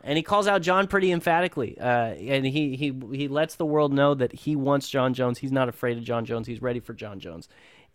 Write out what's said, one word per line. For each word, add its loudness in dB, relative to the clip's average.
and -2
he 0
calls 0
out 4
John 2
pretty 2
emphatically. 0
Uh, -10
and -2
he, 0
he, -2
he -4
lets 0
the -2
world 2
know 4
that 0
he -4
wants 0
John 2
Jones. 0
He's -6
not 2
afraid -2
of -10
John -2
Jones. -6
He's -8
ready -2
for -12
John -12
Jones. -14